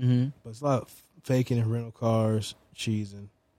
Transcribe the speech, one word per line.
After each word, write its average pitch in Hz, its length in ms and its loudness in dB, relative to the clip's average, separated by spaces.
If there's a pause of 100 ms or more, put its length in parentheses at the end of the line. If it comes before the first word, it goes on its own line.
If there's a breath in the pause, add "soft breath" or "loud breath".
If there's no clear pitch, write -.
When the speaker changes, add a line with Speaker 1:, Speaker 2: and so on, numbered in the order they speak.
Speaker 1:
Mm-hmm. 123 280 2 (140)
Speaker 2:
but 117 80 -16
it's 110 100 -16
a 143 40 -6
lot 139 180 2
of - 200 -20 (220)
faking 127 340 2
and 113 120 2
rental 117 220 -4
cars, 110 640 2 (200)
cheesing, 101 540 -4 (300)